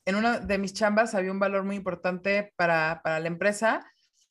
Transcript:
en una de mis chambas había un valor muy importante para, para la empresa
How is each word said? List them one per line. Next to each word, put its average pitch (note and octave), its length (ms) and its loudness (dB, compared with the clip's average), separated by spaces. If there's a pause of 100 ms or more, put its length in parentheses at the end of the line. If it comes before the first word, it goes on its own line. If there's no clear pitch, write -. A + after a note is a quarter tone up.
en F#3+ 100 0
una A3+ 240 2
de G3 180 -2
mis G3 160 -4
chambas A3 400 2
había F#3+ 180 0
un G3 80 -4
valor G3 240 0
muy G3 120 -4
importante F#3+ 800 -2
para, E3 480 2
para D#3+ 160 -2
la E3 80 -4
empresa G#3 580 0 (460)